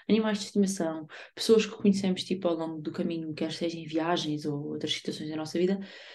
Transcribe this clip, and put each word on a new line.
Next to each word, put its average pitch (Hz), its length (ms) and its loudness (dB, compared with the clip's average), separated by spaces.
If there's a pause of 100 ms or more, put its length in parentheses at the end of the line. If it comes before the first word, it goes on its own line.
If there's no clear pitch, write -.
animais 214 300 4
de - 60 -8
estimação, 196 640 0 (280)
pessoas 226 320 6
que - 80 -8
conhecemos, 190 480 4
tipo, 185 240 -2
ao 170 80 2
longo 160 260 -4
do 156 120 -6
caminho, 165 420 -2
quer 160 180 -4
seja 165 260 -4
em 165 80 -10
viagens 156 580 0
ou 147 240 -2
outras 151 240 -4
situações - 380 -6
da 156 60 -4
nossa 156 220 -4
vida, 190 220 2 (340)